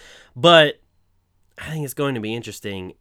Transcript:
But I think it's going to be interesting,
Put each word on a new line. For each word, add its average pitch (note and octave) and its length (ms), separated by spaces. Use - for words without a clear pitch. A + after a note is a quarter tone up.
But D#3 460
I C#3 140
think D#3 140
it's B2+ 80
going C#3 220
to A2+ 60
be A2 140
interesting, G2+ 640